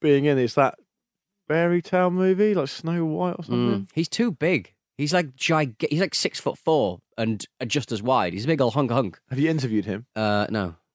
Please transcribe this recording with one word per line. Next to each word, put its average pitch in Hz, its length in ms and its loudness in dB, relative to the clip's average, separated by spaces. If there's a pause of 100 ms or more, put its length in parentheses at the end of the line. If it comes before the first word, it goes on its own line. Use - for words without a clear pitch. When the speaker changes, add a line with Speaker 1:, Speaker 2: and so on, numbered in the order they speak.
Speaker 1:
being 143 240 4
in 143 120 4
is 123 180 0
that 135 200 4 (720)
fairy 175 340 2
tale 180 300 2
movie, 185 420 2
like 165 140 0
Snow 165 380 -4
White 175 340 -2
or 165 60 -12
something. 120 400 0
Speaker 2:
Mm, - 80 -20
he's 165 160 -2
too 233 220 -2
big. 151 420 -2 (240)
He's, 143 160 -2
like, 165 240 0
giga-, 151 520 -2
he's, 156 120 0
like, 185 120 -2
six-foot-four - 880 -2 (180)
and, 110 280 -2 (160)
uh, 127 40 -6
just 127 280 -4
as 104 100 -4
wide. 110 300 2
He's 98 100 -6
a 135 40 -4
big 156 120 0
old 120 140 2
hunk 135 180 0
hunk. 117 280 -2 (100)
Speaker 1:
Have 131 100 -4
you 156 100 2
interviewed 120 360 0
him? 104 300 -8
Speaker 2:
Uh, 104 340 0
no. 95 260 -4 (200)